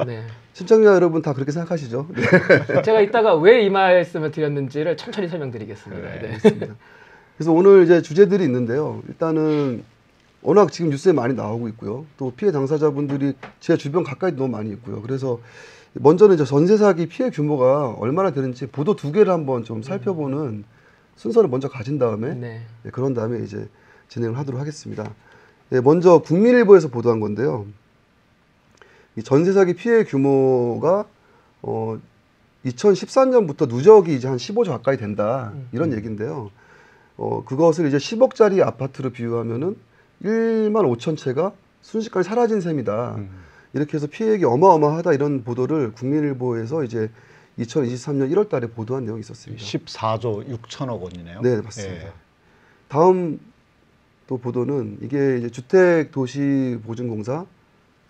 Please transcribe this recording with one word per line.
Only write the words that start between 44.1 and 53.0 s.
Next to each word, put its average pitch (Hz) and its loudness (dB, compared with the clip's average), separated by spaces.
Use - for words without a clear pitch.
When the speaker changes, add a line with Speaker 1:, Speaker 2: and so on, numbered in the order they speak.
Speaker 2:
어마어마하다, 156 4
이런 139 -2
보도를 123 -4
국민일보에서 131 -4
이제 110 -6
이천이십삼 123 -4
년 135 -2
일월 202 0
달에 120 -4
보도한 120 -8
내용이 110 -10
있었습니다. 113 -18
Speaker 3:
십사 110 -6
조 110 -6
육천억 117 -10
원이네요. 90 -14
Speaker 2:
네, 120 0
맞습니다. 98 -14
Speaker 3:
예. 82 -18
Speaker 2:
다음 175 2